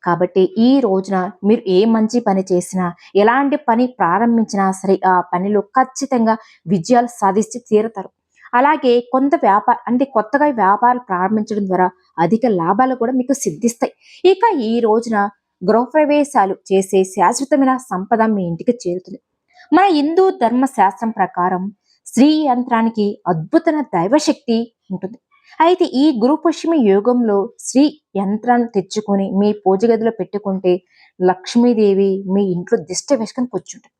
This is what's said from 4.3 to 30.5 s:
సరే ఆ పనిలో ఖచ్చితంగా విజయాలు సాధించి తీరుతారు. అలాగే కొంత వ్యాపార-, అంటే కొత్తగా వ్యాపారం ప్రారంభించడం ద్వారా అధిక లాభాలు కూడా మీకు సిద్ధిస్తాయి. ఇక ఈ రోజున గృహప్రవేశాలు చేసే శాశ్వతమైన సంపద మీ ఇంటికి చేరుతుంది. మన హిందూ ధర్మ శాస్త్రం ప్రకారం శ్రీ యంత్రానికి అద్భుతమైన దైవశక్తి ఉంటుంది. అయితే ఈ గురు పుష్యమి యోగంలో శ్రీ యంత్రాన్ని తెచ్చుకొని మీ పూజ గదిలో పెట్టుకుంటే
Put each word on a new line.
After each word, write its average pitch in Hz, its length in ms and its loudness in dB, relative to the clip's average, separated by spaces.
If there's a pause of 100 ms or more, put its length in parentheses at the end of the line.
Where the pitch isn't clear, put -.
సరే 190 360 -2
ఆ 185 140 2
పనిలో 196 400 -2
ఖచ్చితంగా 247 760 -2 (300)
విజయాలు 233 400 0
సాధించి 208 520 -2 (100)
తీరుతారు. 214 400 -2 (440)
అలాగే 269 460 2
కొంత 262 360 0
వ్యాపార-, 214 520 2
అంటే 247 180 0
కొత్తగా 269 420 -2
వ్యాపారం 233 500 2
ప్రారంభించడం 208 720 -4
ద్వారా 180 220 0 (300)
అధిక 175 260 0
లాభాలు 208 500 0
కూడా 240 160 -4
మీకు 262 220 -2
సిద్ధిస్తాయి. 226 600 -4 (360)
ఇక 392 300 2
ఈ 226 200 -2
రోజున 220 500 0 (400)
గృహప్రవేశాలు 240 880 2 (180)
చేసే 190 300 2
శాశ్వతమైన 262 720 0
సంపద 202 440 -4
మీ 208 260 0
ఇంటికి 170 240 -4
చేరుతుంది. 185 480 -6 (520)
మన 370 140 4 (100)
హిందూ 311 280 2 (180)
ధర్మ 247 240 0 (100)
శాస్త్రం 202 420 0
ప్రకారం 180 460 -2 (480)
శ్రీ 262 160 4 (220)
యంత్రానికి 233 540 -2 (280)
అద్భుతమైన 302 500 -2 (140)
దైవశక్తి 233 600 0 (380)
ఉంటుంది. 185 240 -12 (480)
అయితే 359 200 2 (160)
ఈ 294 40 4 (160)
గురు 262 220 2
పుష్యమి 320 340 0 (140)
యోగంలో 220 440 2 (300)
శ్రీ 262 180 2 (360)
యంత్రాన్ని 226 560 0
తెచ్చుకొని 202 500 -4 (140)
మీ 208 100 2 (140)
పూజ 190 180 2 (100)
గదిలో 226 280 0
పెట్టుకుంటే 190 540 -4 (460)